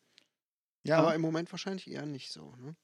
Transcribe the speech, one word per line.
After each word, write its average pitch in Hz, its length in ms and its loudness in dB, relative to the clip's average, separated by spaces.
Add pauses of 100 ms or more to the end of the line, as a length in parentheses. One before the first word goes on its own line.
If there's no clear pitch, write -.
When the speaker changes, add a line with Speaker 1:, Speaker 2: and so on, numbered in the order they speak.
(840)
Speaker 1:
Ja. 151 120 4
Speaker 2:
Aber 160 180 8
im 160 60 0
Moment 160 300 -2
wahrscheinlich 190 380 -8
eher 139 160 -8
nicht 139 260 -10
so, 151 260 -16
ne? 139 260 -14